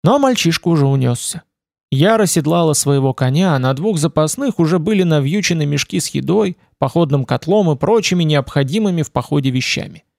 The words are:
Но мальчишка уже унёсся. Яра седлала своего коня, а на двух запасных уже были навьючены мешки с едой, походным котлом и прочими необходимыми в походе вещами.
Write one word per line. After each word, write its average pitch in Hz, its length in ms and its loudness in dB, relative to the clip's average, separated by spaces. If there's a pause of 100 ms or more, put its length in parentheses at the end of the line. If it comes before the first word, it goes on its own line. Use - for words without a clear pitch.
Но 233 160 4
мальчишка 240 500 0
уже 151 180 2
унёсся. 135 560 -2 (480)
Яра 196 360 2
седлала 160 460 0
своего 139 420 0
коня, 151 400 0
а 135 40 0
на 131 140 0
двух 170 260 -2
запасных 156 600 -2
уже 165 200 2
были 185 260 0
навьючены 160 600 0
мешки 143 360 -2
с - 80 -6
едой, 175 480 -2 (220)
походным 139 460 0
котлом 175 460 0
и 139 60 0
прочими 180 480 0
необходимыми 151 760 0
в - 100 -6
походе 135 380 -2
вещами. - 540 -6 (140)